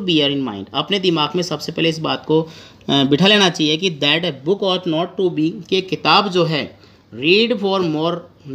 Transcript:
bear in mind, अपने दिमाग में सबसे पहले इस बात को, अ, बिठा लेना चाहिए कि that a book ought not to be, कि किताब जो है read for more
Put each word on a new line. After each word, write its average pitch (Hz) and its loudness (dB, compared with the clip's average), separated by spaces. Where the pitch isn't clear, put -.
bear 147 2
in 135 -2
mind, 98 -8
अपने 160 -2
दिमाग 165 0
में 180 0
सबसे 156 -6
पहले 165 -2
इस 160 -4
बात 139 -6
को, 156 2
अ, - -2
बिठा 147 4
लेना 202 6
चाहिए 156 0
कि 185 -2
that 147 0
a 143 -4
book 196 0
ought 180 -2
not 170 0
to 165 0
be, 175 -2
कि 190 0
किताब 185 0
जो 175 2
है 147 -2
read 185 4
for 196 0
more 170 0